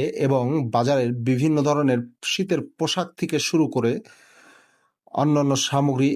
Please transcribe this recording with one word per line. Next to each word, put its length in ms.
এবং 280
বাজারের 480
বিভিন্ন 380
ধরনের 380
শীতের 360
পোশাক 360
থেকে 220
শুরু 280
করে 240
অন্যান্য 460
সামগ্রী 580